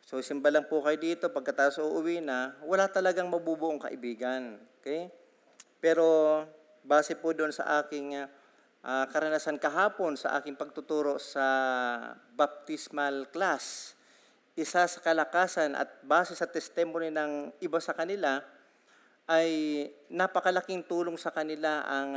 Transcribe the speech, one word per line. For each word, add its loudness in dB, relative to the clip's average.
so -6
simba 2
lang 2
po 0
kayo 2
dito, -2
pagkatapos 0
uuwi -2
na, -4
wala 2
talagang 2
mabubuong -2
kaibigan. -6
Okay? -6
Pero 6
base 4
po -2
doon 0
sa 2
aking, -6
ah, 0
karanasan -2
kahapon 0
sa -2
aking -10
pagtuturo -2
sa -4
baptismal -2
class, -2
isa 2
sa -8
kalakasan 2
at -6
base 2
sa -4
testimony -2
ng -4
iba -2
sa -2
kanila, -2
ay 2
napakalaking 0
tulong -2
sa -6
kanila -2
ang, -2